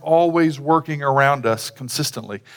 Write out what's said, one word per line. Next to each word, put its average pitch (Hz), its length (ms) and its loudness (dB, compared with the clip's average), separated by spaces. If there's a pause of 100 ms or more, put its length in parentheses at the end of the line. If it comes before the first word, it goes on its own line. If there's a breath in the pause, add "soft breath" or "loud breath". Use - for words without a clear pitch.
always 165 560 2
working 151 460 0
around 139 420 2
us 113 240 -2
consistently. 110 720 -8 (140 loud breath)